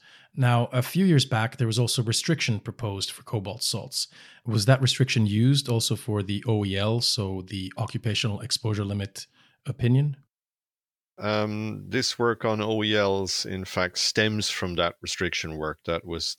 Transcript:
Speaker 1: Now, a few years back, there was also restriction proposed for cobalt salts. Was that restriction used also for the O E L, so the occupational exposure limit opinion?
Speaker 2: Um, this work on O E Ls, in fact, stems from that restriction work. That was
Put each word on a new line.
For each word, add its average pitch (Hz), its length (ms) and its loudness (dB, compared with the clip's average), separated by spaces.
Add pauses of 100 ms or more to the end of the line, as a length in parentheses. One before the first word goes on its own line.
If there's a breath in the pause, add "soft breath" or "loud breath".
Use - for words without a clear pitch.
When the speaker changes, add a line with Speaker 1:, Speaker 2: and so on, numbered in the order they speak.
(340 loud breath)
Speaker 1:
Now, 120 380 4
a 127 80 2
few 175 240 0
years 151 220 6
back, 113 320 0
there 120 80 2
was 113 120 0
also 120 240 0
restriction 113 580 0
proposed 101 500 -6
for - 140 -18
cobalt 101 380 -4
salts. - 460 -4 (380 loud breath)
Was 107 180 2
that 131 160 6
restriction 123 460 2
used 123 420 4
also 113 260 0
for 104 280 -2
the 101 240 -4
O 107 180 2
E 98 100 0
L, 110 280 0
so 95 440 -2
the 92 300 -8
occupational 107 640 -2
exposure 104 460 -2
limit 101 400 -6 (400 soft breath)
opinion? 131 500 2 (1040)
Speaker 2:
Um, 107 680 -2
this 123 320 -2
work 117 280 0
on 107 160 0
O 110 200 0
E 107 140 2
Ls, 98 480 2
in 95 220 -6
fact, 90 320 -2
stems 107 500 0
from 90 280 -4
that 87 260 0
restriction 80 560 -4
work. 76 260 -6
That 85 220 -4
was 82 320 -6